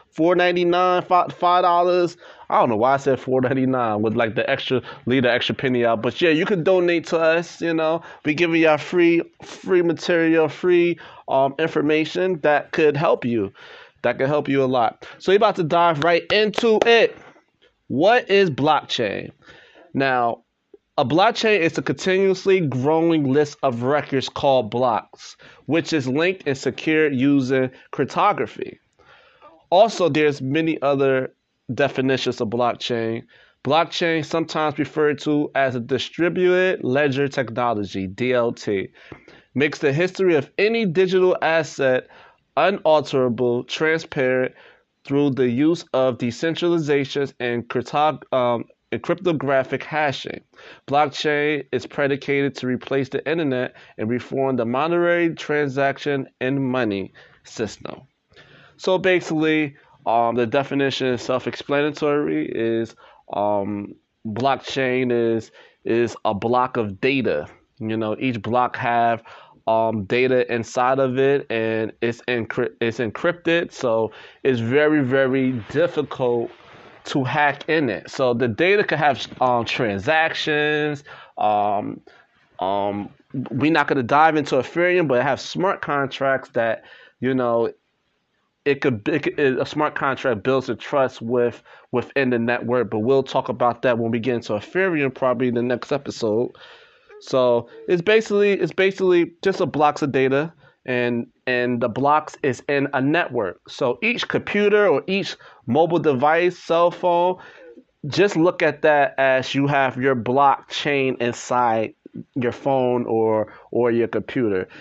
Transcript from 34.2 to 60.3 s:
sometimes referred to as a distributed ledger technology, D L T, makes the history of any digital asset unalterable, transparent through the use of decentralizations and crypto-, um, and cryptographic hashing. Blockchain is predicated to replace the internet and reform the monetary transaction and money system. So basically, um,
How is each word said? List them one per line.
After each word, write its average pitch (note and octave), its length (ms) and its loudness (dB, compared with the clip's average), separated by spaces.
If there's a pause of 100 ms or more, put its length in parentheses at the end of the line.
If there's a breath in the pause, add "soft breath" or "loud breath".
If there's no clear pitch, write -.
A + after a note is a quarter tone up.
sometimes D#3+ 540 -4
referred D3 400 -2
to D3 340 -2
as C3 220 0
a B2+ 40 -4
distributed F3 1040 0
ledger C#3 440 0
technology, A2+ 800 -4
D A#2+ 260 -2
L A#2+ 180 2
T, G2+ 380 -4 (640 loud breath)
makes C#3+ 240 0
the C#3+ 160 0
history F3+ 400 0
of C#3+ 240 0
any A3+ 300 0
digital F#3 560 2
asset C#3+ 640 0 (480 loud breath)
unalterable, C3+ 1080 2
transparent D3 920 -2 (480 soft breath)
through C#3+ 260 0
the B2+ 180 2
use D3 460 0
of C3 240 2
decentralizations C#3+ 1200 -2
and A#2+ 300 -4
crypto-, D3 480 -2 (140)
um, B2 340 0 (280)
and A#2 100 -6
cryptographic C#3 800 -2
hashing. D3+ 560 -4 (480 loud breath)
Blockchain D3 880 0
is B2 120 -2
predicated C#3 720 -2
to - 120 -6
replace B2+ 420 -2
the - 200 -6
internet C#3+ 460 -2 (220 loud breath)
and A2 120 -4
reform C3 460 -2
the A#2 100 0
monetary E3+ 680 0
transaction C#3 920 -2 (140)
and C3+ 320 -2
money G#2+ 400 -2 (320 soft breath)
system. - 560 -10 (800 loud breath)
So F#3 200 0
basically, D#3 800 0 (300 soft breath)
um, A#2 300 2